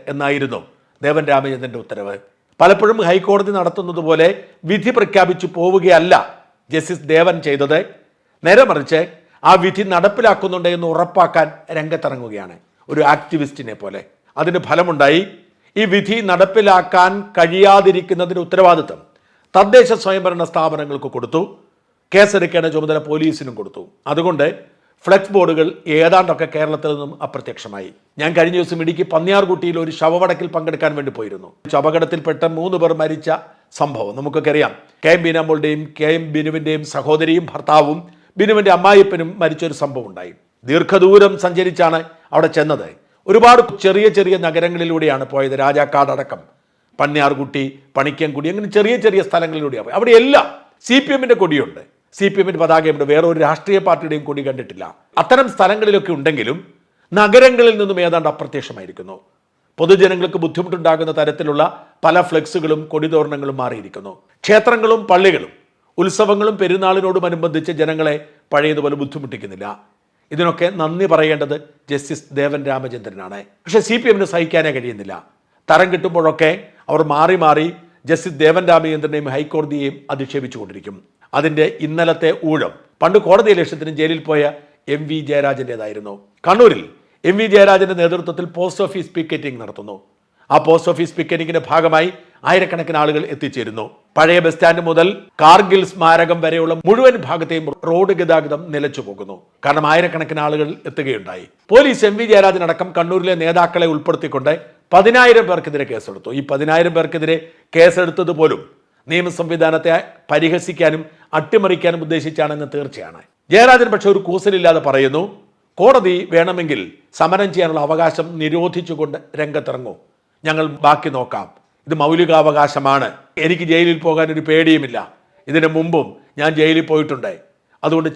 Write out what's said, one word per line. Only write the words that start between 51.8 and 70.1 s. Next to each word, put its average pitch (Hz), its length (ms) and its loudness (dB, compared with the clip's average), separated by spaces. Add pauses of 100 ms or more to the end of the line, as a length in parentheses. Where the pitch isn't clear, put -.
സി 196 180 -2
പി 196 80 -2
എമ്മിൻ്റെ 170 220 -2
പതാകയുണ്ട്, 160 400 2 (100)
വേറെ 160 180 2
ഒരു 160 140 -2
രാഷ്ട്രീയ 185 420 0
പാർട്ടിയുടെയും 151 400 -2
കൊടി 143 200 -8
കണ്ടിട്ടില്ല. 107 360 -10 (400)
അത്തരം 254 320 4
സ്ഥലങ്ങളിലൊക്കെ 202 600 0
ഉണ്ടെങ്കിലും 139 400 -4 (640)
നഗരങ്ങളിൽ 233 600 6
നിന്നും 196 240 -4
ഏതാണ്ട് 160 280 0
അപ്രത്യക്ഷമായിരിക്കുന്നു. 95 840 -14 (600)
പൊതുജനങ്ങൾക്ക് 180 680 2
ബുദ്ധിമുട്ടുണ്ടാകുന്ന 165 760 -4
തരത്തിലുള്ള 151 440 -2 (420)
പല 170 140 4 (100)
ഫ്ലെക്സുകളും 156 520 -2 (120)
കൊടിതോരണങ്ങളും 151 680 -4
മാറിയിരിക്കുന്നു. 98 500 -12 (320)
ക്ഷേത്രങ്ങളും 220 580 4 (100)
പള്ളികളും 180 400 2 (480)
ഉത്സവങ്ങളും 208 600 0
പെരുന്നാളിനോടുമനുബന്ധിച്ച് 180 1200 -2
ജനങ്ങളെ 156 340 -2 (400)
പഴയതുപോലെ 147 480 -2
ബുദ്ധിമുട്ടിക്കുന്നില്ല. 120 640 -12 (680)